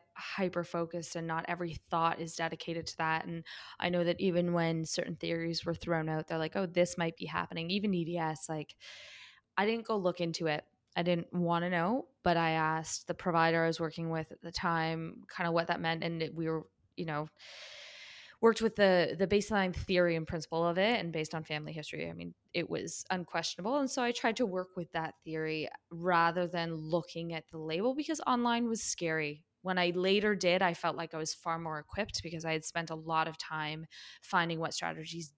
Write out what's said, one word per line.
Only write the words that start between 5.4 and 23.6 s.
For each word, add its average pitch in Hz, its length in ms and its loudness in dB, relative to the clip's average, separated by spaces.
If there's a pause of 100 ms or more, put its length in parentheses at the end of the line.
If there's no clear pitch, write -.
were 165 120 -2
thrown 160 340 0
out, 156 180 -2
they're 165 120 -2
like, 160 160 -2
"Oh, 196 100 0
this 175 320 4
might 165 180 0
be - 120 -8
happening." 165 420 -4
Even 196 240 2
E 170 120 2
D 170 120 -2
S, 160 320 -2
like, 156 260 -6 (800)
I 202 120 4
didn't 226 180 0
go 220 120 0
look 175 220 2
into 170 280 -2
it. 151 180 0 (300)
I 175 80 2
didn't 175 280 2
wanna 170 380 2
know, 185 380 0 (160)
but 175 140 4
I 165 140 4
asked 160 560 0
the 175 60 -2
provider 165 500 4
I 165 40 4
was 165 120 0
working 165 300 -4
with 160 220 -4
at - 100 -16
the 170 100 -10
time 165 720 0 (120)
kinda 170 160 0
what 170 160 4
that 175 140 0
meant, 165 220 0
and 165 200 0
it, 156 120 -2
we 160 140 -2
were, 160 160 -2 (320)
you - 80 -4
know, 156 240 -2 (1120)
worked 220 200 6
with 226 140 2
the, 185 420 8
the 190 80 4
baseline 196 480 2
theory 175 440 4
and 160 100 -2
principle 165 400 0
of 170 100 2
it, 214 220 4
and 170 140 -4
based 156 200 -4
on 160 120 -6
family 151 260 -4
history, 156 380 -6
I 170 40 -8
mean, 170 200 -10 (200)
it 170 160 0
was - 400 -4
unquestionable. 180 680 -2